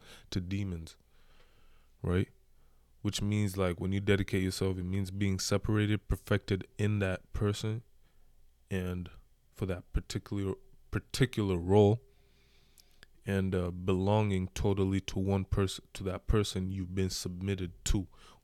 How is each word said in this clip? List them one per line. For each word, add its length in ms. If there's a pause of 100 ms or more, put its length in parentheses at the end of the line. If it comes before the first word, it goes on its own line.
(300)
to 100
demons, 560 (1080)
right? 260 (760)
Which 180
means, 380
like, 200
when 140
you 80
dedicate 420
yourself, 360
it 80
means 240
being 280
separated, 720
perfected 580 (120)
in 220
that 340
person 480 (880)
and 400 (440)
for 120
that 260
particular, 600 (360)
particular 640
role, 440 (1300)
and, 280
uh, 160
belonging 840
totally 460
to 180
one 260
person, 480
to 120
that 220
person 440
you've 240
been 160
submitted 640 (120)
to, 220 (380)